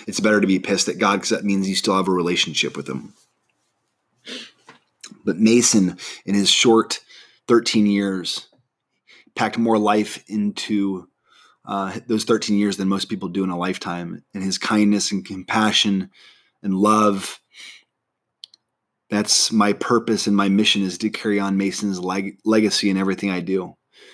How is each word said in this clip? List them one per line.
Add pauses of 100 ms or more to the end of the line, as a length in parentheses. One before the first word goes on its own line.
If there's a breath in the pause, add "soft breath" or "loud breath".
it's
better
to
be
pissed
at
God
'cause
that
means
you
still
have
a
relationship
with
him. (2000 loud breath)
But
Mason, (300 loud breath)
in
his
short (480 loud breath)
thirteen
years, (840 soft breath)
packed
more
life
into, (560 soft breath)
uh,
those
thirteen
years
than
most
people
do
in
a
lifetime. (120)
And
his
kindness
and
compassion (520 soft breath)
and
love, (1700 loud breath)
that's
my
purpose
and
my
mission,
is
to
carry
on
Mason's
leg-,
legacy
in
everything
I
do. (380 loud breath)